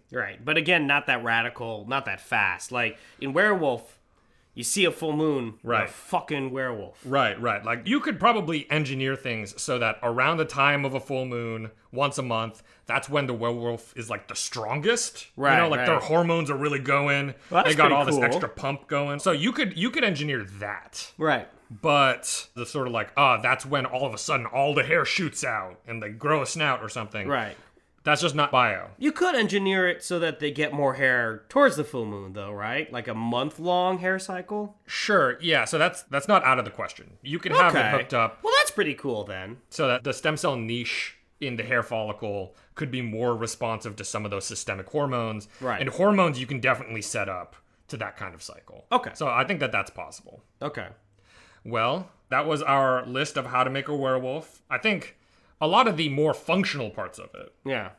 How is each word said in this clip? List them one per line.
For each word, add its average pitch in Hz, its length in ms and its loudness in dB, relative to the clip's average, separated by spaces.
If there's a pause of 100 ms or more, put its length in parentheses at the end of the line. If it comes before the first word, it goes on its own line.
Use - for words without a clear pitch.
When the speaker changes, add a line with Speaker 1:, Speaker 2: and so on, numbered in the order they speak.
(120)
Speaker 1:
Right, 113 340 -6
but 151 120 0
again, 160 300 4
not 143 200 2
that 123 160 0
radical, 117 680 -2
not 135 160 -2
that 98 160 -6
fast. 98 500 -2
Like, 117 260 -2 (220)
in 135 140 -4
werewolf, 165 640 0 (560)
you 120 100 -10
see 180 220 2
a 165 60 4
full 156 240 -4
moon, 139 480 0
you're 117 100 -2
a 110 60 4
Speaker 2:
Right. 92 100 -2
Speaker 1:
fucking 139 640 -4
werewolf. 123 540 -6
Speaker 2:
Right, 127 360 2
right. 107 240 0
Like, 117 220 -2
you 269 120 2
could 254 200 -2
probably 170 520 2
engineer 135 460 0
things 110 440 -8
so 127 180 -2
that 110 240 0
around 127 340 2
the 160 80 0
time 143 400 2
of 131 80 -2
a 135 80 -4
full 131 240 -4
moon, 113 460 -6 (200)
once 143 260 0
a 139 40 -2
month, 113 420 -4 (220)
that's 131 240 -2
when 139 180 0
the 127 60 -2
werewolf 117 640 -4
is, 113 120 -10
like, 104 200 -6
the 113 60 -10
strongest. 147 1000 -2
Speaker 1:
Right, 135 200 4
Speaker 2:
You 175 80 6
know, 165 60 4
like, 127 160 0
their 160 100 6
Speaker 1:
right. 131 80 0
Speaker 2:
hormones 170 460 2
are 139 80 -2
really 143 220 0
going. 139 480 2 (220)
Speaker 1:
Well, 175 140 4
that's - 60 4
Speaker 2:
They 156 60 4
got 156 120 8
Speaker 1:
pretty 139 80 8
Speaker 2:
all 143 100 4
this 143 100 4
Speaker 1:
cool. 127 100 4
Speaker 2:
extra 160 240 2
pump - 380 -6
going. 143 320 -2
So 185 120 2
you 165 200 0
could, 220 260 -2
you 220 120 0
could 311 160 0
engineer 143 380 -2 (160)
that. - 580 -10
Speaker 1:
Right. 147 300 2 (220)
Speaker 2:
But 139 840 2
the 120 120 -8
sort 131 220 -4
of, 120 60 -4
like, 110 220 -2
"Ah, 135 220 6
that's 123 280 0
when 135 200 0
all 131 200 -2
of 117 80 -4
a 107 40 -10
sudden 139 280 -2
all 139 280 0
the 139 100 2
hair 151 220 2
shoots - 380 -2
out 101 440 -6
and 117 160 -8
they 107 60 -10
grow 143 320 0
a 127 40 -2
snout 147 380 -2
or 107 60 -8
something." 107 380 -6
Speaker 1:
Right. 120 280 -2 (480)
Speaker 2:
That's 151 160 4
just 160 140 0
not 147 180 2
bio. 107 360 4 (100)
Speaker 1:
You 294 140 0
could 349 240 0
engineer 190 520 2
it - 160 -2
so 175 140 -4
that 160 220 -2
they 147 100 -2
get 143 240 -4
more 139 220 0
hair 120 540 2
towards 262 260 6
the 147 80 -2
full 120 240 -6
moon, 98 260 -10
though, 101 180 -10
right? 113 400 -6
Like 120 160 -8
a 117 60 -6
month-long 156 840 0
hair 185 180 0
cycle? 196 580 -8 (120)
Speaker 2:
Sure, 143 520 2
yeah. 151 260 4
So 165 120 -2
that's, 175 260 2
that's 135 240 -2
not 185 160 6
out 131 140 6
of 113 80 0
the 107 60 -10
question. - 500 -10
You 143 160 -6
could - 140 -4
have 180 240 8
it - 20 6
Speaker 1:
Okay. 110 140 4
Speaker 2:
hooked 127 240 0
up 113 260 2
Speaker 1:
Well, 440 160 0
that's 587 140 4
pretty 151 240 0
cool 110 280 -4
then. 95 340 -10 (120)
Speaker 2:
so 147 180 -2
that 123 160 0
the 139 100 -2
stem 156 220 -2
cell 143 200 -2
niche 117 600 -4 (240)
in 127 180 -6
the 113 60 -6
hair 117 200 2
follicle 104 720 -6 (180)
could 143 160 -8
be 127 140 -4
more 117 320 0
responsive 110 600 -6
to 104 60 -12
some 107 220 -6
of 101 60 -6
those 98 140 -4
systemic 98 440 -8
hormones. 120 580 -2 (120)
Speaker 1:
Right. 123 200 -4
Speaker 2:
And 135 120 -2
hormones 180 480 4
you 127 80 -8
can 135 120 -4
definitely 113 440 -2
set 98 260 -4
up 90 260 -10 (340)
to 131 80 -8
that 104 200 -8
kind 95 160 -12
of - 80 -20
cycle. - 500 -20
Speaker 1:
Okay. 247 220 0
Speaker 2:
So 147 140 -4
I 123 160 2
think 170 160 -2
that 131 120 0
that's 98 200 -2
possible. - 520 -14 (160)
Speaker 1:
Okay. 139 280 -8 (760)
Speaker 2:
Well, 120 460 -2 (200)
that 143 180 2
was 151 160 0
our 135 420 2
list 131 320 -4
of 135 100 -4
how 127 160 2
to 131 60 2
make 135 180 -4
a 147 80 -4
werewolf. 131 640 -2 (100)
I 127 60 -2
think 202 400 -2 (420)
a 156 80 2
lot 226 200 6
of 170 100 0
the 156 120 0
more 147 240 2
functional 151 560 0
parts - 300 -10
of 87 160 -16
it - 180 -18 (100)
Speaker 1:
Yeah. 117 360 -4